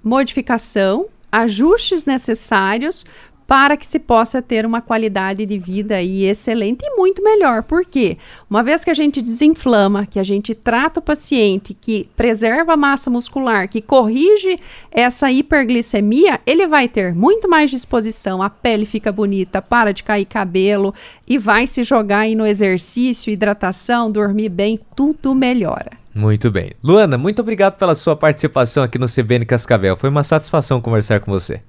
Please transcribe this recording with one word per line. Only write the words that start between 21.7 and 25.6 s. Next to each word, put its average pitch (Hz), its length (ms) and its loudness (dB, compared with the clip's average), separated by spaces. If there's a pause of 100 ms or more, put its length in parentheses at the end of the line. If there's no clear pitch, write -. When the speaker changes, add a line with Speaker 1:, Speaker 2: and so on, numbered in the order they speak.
Speaker 1:
jogar 214 380 0
aí 220 160 0
no 220 100 0
exercício, 214 840 -2
hidratação, 208 800 -2
dormir 208 360 0
bem, 202 300 -2 (160)
tudo 277 400 -2
melhora. 247 560 -2 (240)